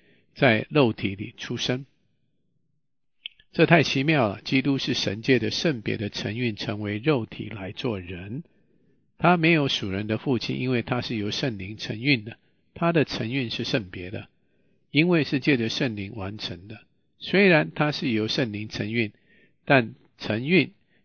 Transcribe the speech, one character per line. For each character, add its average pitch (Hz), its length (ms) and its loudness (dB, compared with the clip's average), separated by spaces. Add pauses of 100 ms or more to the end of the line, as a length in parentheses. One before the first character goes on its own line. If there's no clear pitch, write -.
(360)
在 110 340 4
肉 139 220 4
体 95 240 -4
里 107 200 -10
出 - 200 -8
生。 127 300 -4 (1600)
这 165 160 4
太 151 160 6
奇 135 220 0
妙 143 240 4
了， 98 140 -6
基 135 200 0
督 139 160 0
是 127 160 -4
神 110 280 -4
界 123 180 4
的 107 100 -2
圣 139 300 -2
别 107 160 -4
的 104 120 -4
承 104 280 -6
运， 120 180 -2
成 107 260 -6
为 104 180 -4
肉 123 280 0
体 107 220 -12
来 98 240 -10
做 113 260 -4
人。 95 460 -10 (760)
他 175 180 6
没 160 140 4
有 156 160 4
属 107 240 -4
人 98 160 -2
的 107 120 0
父 131 200 0
亲， 131 220 -4
因 127 100 -2
为 120 120 2
他 123 180 -2
是 120 160 -6
由 104 160 -2
圣 120 260 -4
灵 98 180 -10
承 110 240 -8
运 123 240 2
的， 110 120 -14 (380)
他 170 180 0
的 156 120 4
承 113 280 -4
运 127 180 -2
是 113 140 -6
圣 107 260 -2
别 92 200 -10
的， 104 180 -10 (640)
因 156 160 4
为 170 160 4
是 139 160 0
借 139 160 4
着 113 120 0
圣 113 280 -2
灵 101 180 -8
完 101 240 -8
成 98 300 -12
的。 110 140 -16 (360)
虽 196 300 4
然 160 260 4
他 147 160 0
是 143 200 -4
由 107 180 0
圣 117 240 -2
灵 104 160 -6
承 107 240 -6
运， 113 200 0 (520)
但 127 300 4 (240)
承 110 280 -4
运 165 260 4 (320)